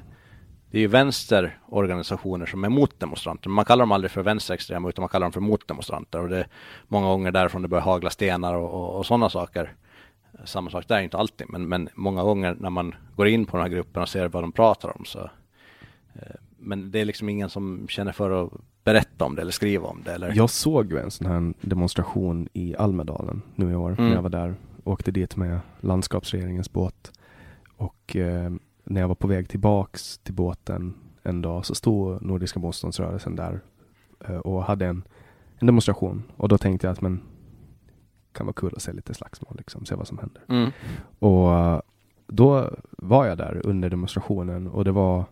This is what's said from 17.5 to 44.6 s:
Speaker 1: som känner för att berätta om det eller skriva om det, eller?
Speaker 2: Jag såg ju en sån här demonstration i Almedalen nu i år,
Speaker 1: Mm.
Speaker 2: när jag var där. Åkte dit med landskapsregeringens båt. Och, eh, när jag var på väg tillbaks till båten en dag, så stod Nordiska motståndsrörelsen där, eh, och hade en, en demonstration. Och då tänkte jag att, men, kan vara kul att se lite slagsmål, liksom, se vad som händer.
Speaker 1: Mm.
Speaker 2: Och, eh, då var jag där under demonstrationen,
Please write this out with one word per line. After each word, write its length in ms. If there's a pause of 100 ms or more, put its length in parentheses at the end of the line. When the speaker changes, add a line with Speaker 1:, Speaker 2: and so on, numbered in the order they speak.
Speaker 1:
som 380
känner 240
för 320
att 80 (320)
berätta 400
om 100
det 80
eller 100
skriva 360
om 160
det, 100
eller? 200
Speaker 2:
Jag 160
såg 420
ju 60
en 120
sån 160
här 340
demonstration 920
i 240
Almedalen 640 (120)
nu 180
i 20
år, 180
Speaker 1:
Mm. 160
Speaker 2:
när 60
jag 80
var 80
där. 240 (300)
Åkte 260
dit 260
med 240 (200)
landskapsregeringens 920
båt. 400 (640)
Och, 400
eh, 360 (320)
när 160
jag 80
var 60
på 140
väg 200
tillbaks 720
till 160
båten 600 (280)
en 200
dag, 240
så 80
stod 480
Nordiska 380
motståndsrörelsen 760
där, 240 (680)
eh, 80
och 280
hade 220
en, 160 (560)
en 80
demonstration. 560 (140)
Och 120
då 100
tänkte 280
jag 60
att, 80
men, 200 (1120)
kan 140
vara 80
kul 220
att 60
se 100
lite 220
slagsmål, 440
liksom, 280
se 80
vad 140
som 100
händer. 300
Speaker 1:
Mm. 220 (480)
Speaker 2:
Och, 400
eh, 220 (460)
då 440 (200)
var 360
jag 120
där 260
under 260
demonstrationen, 800